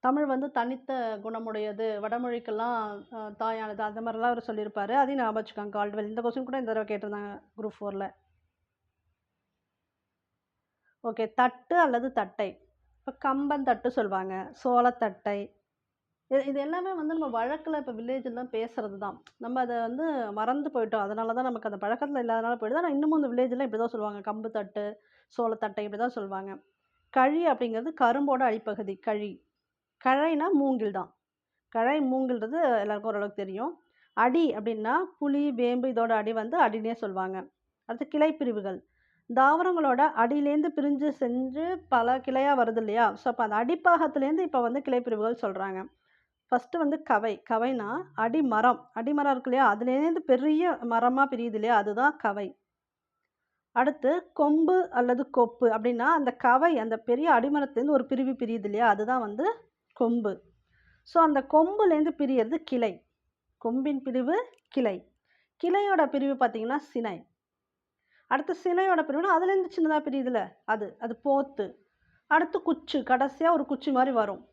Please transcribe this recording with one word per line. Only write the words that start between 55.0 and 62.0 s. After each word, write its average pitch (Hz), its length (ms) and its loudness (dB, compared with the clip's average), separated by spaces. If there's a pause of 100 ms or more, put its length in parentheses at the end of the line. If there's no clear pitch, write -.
கொப்பு 233 380 2
அப்படின்னா, 226 360 0
அந்த 285 280 2
கவை, 262 460 4
அந்த 220 180 -2
பெரிய 285 360 2
அடிமரத்துலேருந்து 277 580 2
ஒரு 262 160 2
பிரிவு 254 240 -2
பிரியுது 226 340 -4
இல்லையா? 208 240 2
அதுதான் 214 320 2
வந்து 226 320 -2 (400)
கொம்பு. 226 500 0 (600)
So, - 200 4
அந்த 277 280 4
கொம்புலேருந்து 330 580 4 (100)